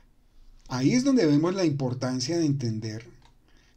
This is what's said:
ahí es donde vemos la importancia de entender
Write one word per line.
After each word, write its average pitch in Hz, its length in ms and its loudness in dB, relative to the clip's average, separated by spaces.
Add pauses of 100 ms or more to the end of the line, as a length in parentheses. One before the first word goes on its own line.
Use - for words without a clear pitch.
(680)
ahí 135 240 0
es 254 120 2
donde 254 220 4
vemos 151 280 2
la 190 120 0
importancia 131 720 -4
de 160 80 0
entender 113 600 -4 (720)